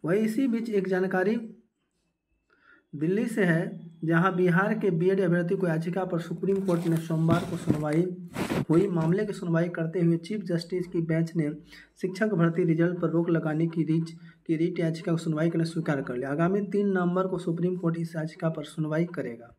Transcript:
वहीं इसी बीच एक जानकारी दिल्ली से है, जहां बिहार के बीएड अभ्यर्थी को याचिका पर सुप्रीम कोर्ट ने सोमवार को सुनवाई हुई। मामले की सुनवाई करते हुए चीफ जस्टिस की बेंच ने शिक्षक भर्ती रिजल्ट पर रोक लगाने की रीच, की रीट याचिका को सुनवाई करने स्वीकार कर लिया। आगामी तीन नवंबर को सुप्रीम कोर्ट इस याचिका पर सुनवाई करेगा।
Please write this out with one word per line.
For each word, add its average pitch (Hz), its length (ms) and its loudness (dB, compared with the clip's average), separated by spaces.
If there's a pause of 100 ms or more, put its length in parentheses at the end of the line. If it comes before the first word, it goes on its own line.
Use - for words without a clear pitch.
वहीं 180 160 2
इसी 226 280 0
बीच 226 220 -2
एक 190 180 0
जानकारी 190 480 2 (1600)
दिल्ली 185 320 0
से 226 180 0
है, 175 460 0 (140)
जहां 170 320 4
बिहार 185 420 4
के 208 120 2
बीएड 180 300 2
अभ्यर्थी 175 360 2
को 190 100 0
याचिका 170 380 -2
पर 180 160 -2
सुप्रीम 185 360 -2
कोर्ट 175 300 0
ने 165 100 2
सोमवार 165 440 2 (100)
को - 60 -6
सुनवाई 156 600 0 (540)
हुई। 175 160 6
मामले 175 400 2
की 202 60 -6
सुनवाई 170 360 0
करते 165 320 -2
हुए 170 160 4
चीफ 208 240 -6
जस्टिस 175 460 -4
की 175 140 -2
बेंच 165 360 0
ने 151 140 0 (500)
शिक्षक 196 260 -2
भर्ती 170 380 2
रिजल्ट 170 340 2
पर 170 120 0
रोक 170 200 0
लगाने 160 360 0
की 165 160 -2
रीच, 160 300 0 (340)
की 160 100 0
रीट 175 220 -2
याचिका 165 340 -2
को 165 60 0
सुनवाई 165 320 0
करने 165 140 0
स्वीकार 160 380 -2
कर 131 140 -6
लिया। 135 140 -4
आगामी 170 300 2
तीन 202 280 0
नवंबर 185 380 2
को 185 120 -2
सुप्रीम 175 380 -2
कोर्ट 165 220 0
इस 170 180 -6
याचिका 160 320 -4
पर 160 160 -6
सुनवाई 156 400 -2
करेगा। 123 540 -10